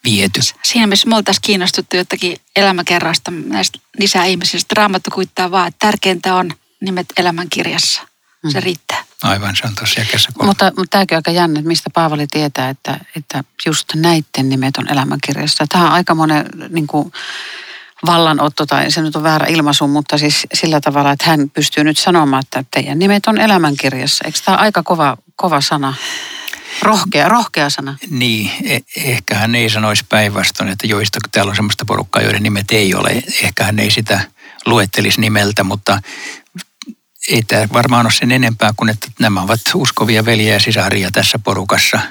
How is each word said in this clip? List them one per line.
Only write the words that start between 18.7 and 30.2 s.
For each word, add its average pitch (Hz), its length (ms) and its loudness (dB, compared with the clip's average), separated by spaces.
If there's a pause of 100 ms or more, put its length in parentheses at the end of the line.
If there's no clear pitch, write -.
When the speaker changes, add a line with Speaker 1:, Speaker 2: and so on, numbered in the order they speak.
Speaker 3:
se 165 100 0
nyt 156 140 -2
on 151 80 -2
väärä 156 240 2
ilmaisu, 147 400 2
mutta 147 300 0
siis 147 360 0
sillä 156 280 2
tavalla, 143 300 2
että 139 140 -2
hän 147 240 4
pystyy 151 340 0
nyt 151 140 2
sanomaan, 143 460 4
että 131 280 -6
teidän 143 280 -2
nimet 202 280 4
on 220 100 2
elämänkirjassa. 147 880 2
Eikö 156 200 -6
tämä 190 120 4
aika 202 260 2
kova, 151 340 0 (180)
kova 160 260 0
sana? 139 320 -2 (880)
Rohkea, 196 480 4
rohkea 208 400 2
sana. 139 280 -6 (120)
Speaker 1:
Niin, 120 420 -2 (120)
e-, 160 160 0 (160)
ehkä - 400 -2
hän 113 200 2
ei 117 140 2
sanoisi 107 400 0
päinvastoin, 101 600 0